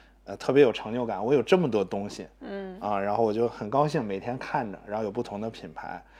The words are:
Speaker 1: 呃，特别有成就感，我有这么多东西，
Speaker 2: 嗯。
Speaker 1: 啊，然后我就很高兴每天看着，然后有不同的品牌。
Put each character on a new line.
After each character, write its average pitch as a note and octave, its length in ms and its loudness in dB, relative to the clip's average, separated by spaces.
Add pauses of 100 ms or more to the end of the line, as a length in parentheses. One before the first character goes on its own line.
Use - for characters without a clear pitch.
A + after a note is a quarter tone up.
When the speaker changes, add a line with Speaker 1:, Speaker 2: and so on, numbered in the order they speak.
(260)
Speaker 1:
呃， G2 100 -10
特 - 160 -2
别 C3+ 100 8
有 C3 80 10
成 G#2+ 240 -4
就 B2 120 -2
感， G#2 200 -4
我 B2+ 80 4
有 C3+ 80 6
这 F#3 160 6
么 D#3+ 140 2
多 G#2+ 100 2
东 G2+ 280 -4
西， G2 180 -12 (140)
Speaker 2:
嗯。 F#3+ 400 -12
Speaker 1:
啊， G2+ 180 0
然 G#3 160 0
后 A#2 80 4
我 A2 80 4
就 A2+ 160 2
很 A2 220 -6
高 C#3+ 180 4
兴 D3+ 160 -2
每 G2 160 -4
天 A#2+ 180 -6
看 B2+ 320 -4
着， F#2+ 160 -12
然 G#2 120 -6
后 A2 80 -2
有 G2+ 40 -2
不 A#2 140 -4
同 G2+ 160 -6
的 A2 100 -4
品 G2+ 240 -14
牌。 - 300 -12 (160)